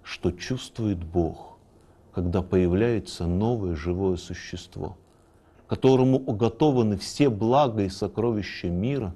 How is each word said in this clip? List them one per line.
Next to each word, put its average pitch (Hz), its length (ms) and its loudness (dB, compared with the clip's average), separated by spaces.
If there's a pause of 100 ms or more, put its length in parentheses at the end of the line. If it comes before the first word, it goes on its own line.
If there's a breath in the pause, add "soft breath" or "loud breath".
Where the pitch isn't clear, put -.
что - 280 -4
чувствует 107 720 -4
Бог, 82 560 -4 (540 soft breath)
когда 90 300 0
появляется 92 840 0
новое 98 480 0
живое 87 420 -2
существо, - 800 -12 (720 soft breath)
которому 131 520 4
уготованы 113 800 2
все - 320 2
блага 113 520 2
и 95 60 0
сокровища 104 800 -4
мира 101 480 -2